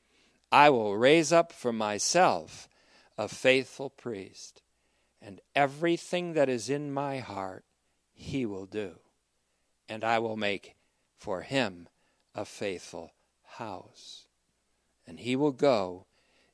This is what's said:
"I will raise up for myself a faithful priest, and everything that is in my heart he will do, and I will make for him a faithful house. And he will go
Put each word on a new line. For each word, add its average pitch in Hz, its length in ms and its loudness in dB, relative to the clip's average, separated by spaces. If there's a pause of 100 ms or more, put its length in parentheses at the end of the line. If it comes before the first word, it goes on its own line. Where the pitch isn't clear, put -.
(520)
"I 143 180 10
will 107 260 2
raise 139 360 6
up 170 220 4
for 120 200 -4
myself 107 960 0 (500)
a 107 100 -4
faithful 131 600 2
priest, - 720 -12 (600)
and 101 200 -18 (140)
everything 165 800 -2
that 143 160 2
is 120 200 -2
in 143 240 -4
my 139 260 -6
heart 98 460 -10 (480)
he 135 320 -6
will 98 220 -8
do, 95 320 -8 (880)
and 110 140 -8
I 113 160 2
will 113 180 -4
make 101 380 -4 (420)
for 92 240 -8
him 98 480 -4 (460)
a 107 100 -8
faithful 85 680 -10 (280)
house. - 840 -18 (800)
And 85 140 -18
he 120 140 -2
will 143 180 0
go 101 520 0 (480)